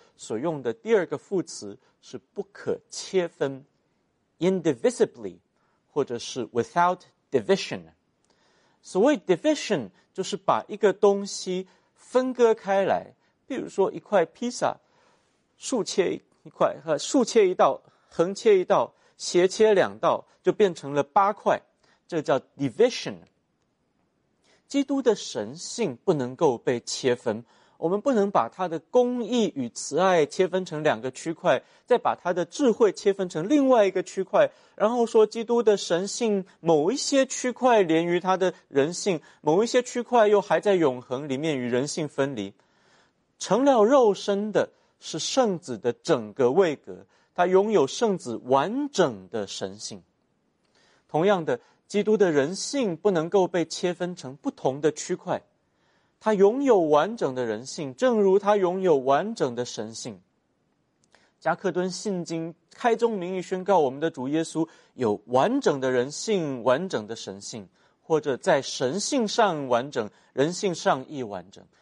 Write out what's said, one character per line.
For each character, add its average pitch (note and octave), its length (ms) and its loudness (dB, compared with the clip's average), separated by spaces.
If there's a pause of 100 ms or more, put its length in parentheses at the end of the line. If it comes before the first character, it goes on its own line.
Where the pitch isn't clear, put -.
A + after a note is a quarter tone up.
(180)
所 - 200 -8
用 D3 240 -4
的 A#2 120 -4
第 A3 220 -2
二 F3+ 100 2
个 C#3+ 120 -8
副 F#3 240 -6
词 G#2 360 -12 (240)
是 - 160 -18
不 - 340 -14
可 - 260 -8 (120)
切 - 360 -4
分， C#3 380 -6 (760)
indivisibly， D#3+ 960 -2 (560)
或 C#3+ 100 0
者 A#2+ 160 -6
是 - 280 -8
without F3 520 0 (320)
division。 F#3+ 520 -2 (1000)
所 - 200 -2
谓 C#4 160 4
division， F#3 760 -2 (220)
就 - 80 -10
是 F#3 140 -6
把 A#2+ 320 0
一 G#3+ 80 -10
个 G3+ 160 2
东 G3+ 340 2
西 F#3 440 -8 (240)
分 B3+ 400 -4
割 A#3 200 4
开 G3 300 0
来， G2 300 -2 (340)
比 C4+ 80 -8
如 - 140 -8
说 F#3+ 200 0
一 - 80 -12
块 E3+ 280 0
披 - 260 -8
萨， C#3+ 240 -4 (840)
竖 - 240 -4
切 F3+ 400 -2 (220)
一 D#3+ 60 -20
块， - 340 0
呃， D#3 160 -2
竖 - 240 0
切 G#3 240 4
一 F3+ 60 0
道， E3 280 2 (280)
横 F3+ 260 -2
切 G3+ 240 4
一 F3+ 60 -2
道， - 280 0 (220)
斜 - 320 0
切 G#3+ 260 4
两 A2+ 240 2
道， B2+ 280 0 (180)
就 F#3 80 2
变 F#3 240 2
成 C#3 180 -10
了 C#3+ 80 0
八 G3 300 2
块， G3+ 300 -2 (480)
这 E3 120 -4
叫 C#3 160 0 (200)
division。 C#3+ 580 -2 (1500)
基 C#4 160 0
督 C#4 160 -2
的 B3 140 4
神 A2+ 420 -6
性 F3 480 -6
不 G3 80 0
能 C3 240 -2
够 C3 220 2
被 B2 220 -2
切 - 360 0
分， A#2 300 -6 (320)
我 D#3+ 100 -4
们 G3+ 140 -2
不 C#4 100 0
能 G3+ 200 0
把 A#2+ 180 0
他 F3+ 180 -6
的 D#3+ 120 -6
公 B3 440 0
义 G#3+ 320 0
与 B2 140 -6
慈 - 300 -6
爱 F3+ 260 4
切 F#3 220 0
分 F#3 180 -4
成 D#3 160 -10
两 C3+ 180 0
个 B2 120 -8
区 - 200 -10
块， D#3 300 0 (240)
再 A#3+ 140 2
把 A#2 160 -2
他 F3 180 -6
的 F3 100 -2
智 B3 280 0
慧 G3+ 200 4
切 - 220 0
分 F#3+ 160 -4
成 E3 180 -6
另 C#4 220 2
外 A#3 160 6
一 F#3+ 60 0
个 F#3 100 -2
区 F#3+ 220 -6
块， E3+ 260 4 (260)
然 G#3 140 0
后 A#3+ 160 0
说 A3 200 6
基 A3+ 180 -8
督 A#3 180 0
的 G#3+ 160 4
神 F#3 300 -2
性 G#3 360 -2 (180)
某 D#3+ 300 2
一 C4+ 60 -2
些 C#4 300 2
区 - 240 -6
块 A#3+ 320 4
连 E3 240 2
于 F3 120 0
他 F#3 160 0
的 F3+ 200 0 (120)
人 C#3 240 0
性， F3 300 -4 (200)
某 D#3+ 220 2
一 A#3+ 40 -2
些 B3 160 2
区 B3 180 -6
块 A#3 260 4
又 G#3 140 4
还 E3+ 180 0
在 G3+ 140 2
永 C#3+ 260 2
恒 C3 300 -8
里 C3 80 -2
面 D#3 220 -2
与 B2 80 -4
人 B2 200 0
性 D3+ 200 -6
分 C#3 280 -2
离。 G2+ 160 -6 (840)
成 A3+ 260 0
了 C4 200 6
肉 A#3 320 4
身 G3+ 360 -4
的 D#3+ 200 0 (280)
是 - 200 -10
圣 G3+ 400 0
子 B2 180 -12
的 A#2+ 160 -4
整 A2+ 400 -2
个 B2 180 2
位 E3 240 2
格， F#2 300 -18 (300)
他 F3+ 100 2
拥 F#3+ 260 4
有 F3 140 4
圣 G3+ 320 -2
子 B2 180 -8 (100)
完 F#3 440 0
整 A2+ 400 -2
的 G#2+ 160 -6
神 G2 320 -10
性。 G#2 240 -16 (1040)
同 D#3+ 200 0
样 F#3 180 2
的， C3 140 -2 (280)
基 G#3 160 -2
督 G#3+ 140 2
的 F3+ 140 4
人 D3 240 2
性 G#3+ 420 -4
不 G#3 140 0
能 E3+ 180 -2
够 F#3 180 2
被 F3 160 -2
切 F3 300 -4
分 F3+ 220 -8
成 C3+ 200 -14
不 C#4 140 -8
同 C#3 320 -4
的 D3+ 100 2
区 - 240 -8
块， D#3+ 280 -6 (760)
他 A3 140 0
拥 G#3 300 4
有 A#3+ 160 4
完 D#3+ 360 2
整 C#3+ 200 -2
的 B2+ 100 -2
人 A2 180 -4
性， C3+ 300 -10
正 A#3+ 260 0
如 G3 200 4
他 G3+ 180 2
拥 F#3 240 0
有 F3 160 4
完 C#3+ 380 0
整 C#3 180 -2
的 A#2+ 100 -6
神 A2+ 300 -10
性。 A2 260 -14 (1200)
加 D#3+ 140 -2
克 F3 180 -4
敦 F#3 200 -2
信 F3+ 340 -6
经 E3 300 -8 (180)
开 A#3 220 0
宗 A3+ 220 -2
明 F3+ 180 -6
义 F#3 60 -4
宣 F#3 220 -6
告， F#3 160 2
我 C#3 120 2
们 C3+ 80 -12
的 D#3+ 100 -2
主 C3 180 -8
耶 D#3 160 -2
稣 D#3 240 -4 (280)
有 G#2+ 320 -2
完 E3+ 340 2
整 D#3 180 0
的 C3 120 0
人 B2+ 200 0
性， D3+ 520 -4
完 C#3 260 0
整 B2 160 -4
的 A2 100 -12
神 G2 240 -14
性， G#2 280 -16 (340)
或 D#3+ 180 0
者 C#3+ 160 -2
在 D3+ 260 2
神 C#3 380 -4
性 A#3 280 -2
上 F3 400 0
完 B2 240 0
整， A2 180 -4 (240)
人 C#3+ 180 0
性 F3+ 220 -4
上 D3+ 340 -2
亦 C#3+ 140 -10
完 G2+ 300 -10
整。 G2 120 -20 (180)